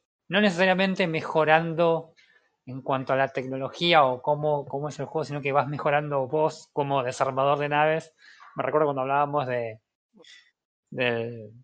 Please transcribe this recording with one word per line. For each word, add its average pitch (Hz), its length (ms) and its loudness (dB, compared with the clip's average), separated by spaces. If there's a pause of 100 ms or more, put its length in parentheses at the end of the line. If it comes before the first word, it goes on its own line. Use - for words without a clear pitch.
(280)
no 180 120 2
necesariamente 190 640 2
mejorando 160 1080 2 (540)
en 131 160 -12
cuanto 135 300 -2
a 131 40 2
la 135 120 2
tecnología 135 760 2
o 127 200 2
cómo, 147 440 0
cómo 143 220 -6
es - 100 -14
el 139 80 -6
juego, 156 180 -6
sino 143 160 -8
que 135 120 -2
vas 135 160 2
mejorando 143 580 -2
vos 151 460 -2
como 139 320 0
desarmador 135 560 0
de 147 80 -2
naves. 156 440 0 (440)
Me 139 80 -4
recuerdo 151 240 2
cuando 139 140 -2
hablábamos 143 440 0
de, 117 320 -6 (1120)
del 117 600 -4 (140)